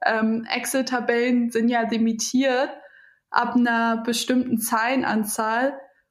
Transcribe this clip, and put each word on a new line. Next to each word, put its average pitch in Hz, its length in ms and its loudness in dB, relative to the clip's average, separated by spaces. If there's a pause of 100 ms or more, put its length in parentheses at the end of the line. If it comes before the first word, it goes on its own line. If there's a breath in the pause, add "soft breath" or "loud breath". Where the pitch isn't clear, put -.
Ähm, 220 400 0
Excel-Tabellen 247 1040 0
sind 226 200 2
ja 233 180 0
limitiert 247 800 0 (640 loud breath)
ab 226 260 0
einer 233 480 2
bestimmten 240 540 0
Zeilenanzahl. 226 1200 0 (300 loud breath)